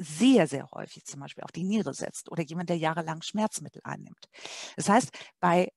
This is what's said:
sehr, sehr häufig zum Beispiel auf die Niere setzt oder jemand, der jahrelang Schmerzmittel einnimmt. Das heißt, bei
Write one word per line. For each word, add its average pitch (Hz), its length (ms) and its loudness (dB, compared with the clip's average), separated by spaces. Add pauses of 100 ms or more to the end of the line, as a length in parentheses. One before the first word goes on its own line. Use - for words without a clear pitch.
sehr, 180 460 6
sehr 131 240 -8
häufig - 340 -14
zum 139 160 -12
Beispiel - 240 -14
auf - 80 -14
die 165 100 -8
Niere 185 300 0
setzt - 360 -10
oder 165 140 -4
jemand, 165 260 -6
der 175 80 2
jahrelang 160 440 -2
Schmerzmittel - 640 -6
einnimmt. - 420 -14 (480)
Das 185 140 0
heißt, 233 220 6 (280)
bei 180 380 4